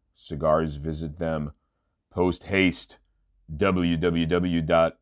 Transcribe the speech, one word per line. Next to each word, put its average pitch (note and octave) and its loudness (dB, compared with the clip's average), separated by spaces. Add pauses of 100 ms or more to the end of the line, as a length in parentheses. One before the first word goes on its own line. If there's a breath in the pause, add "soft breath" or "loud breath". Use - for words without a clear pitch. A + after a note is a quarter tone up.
(160)
cigars, D#2 -2
visit D#2 -8
them D#2+ -6 (580)
post F2+ -2
haste, F#2 0 (580)
w F2 2
w E2+ 0
w F2 0
dot E2 2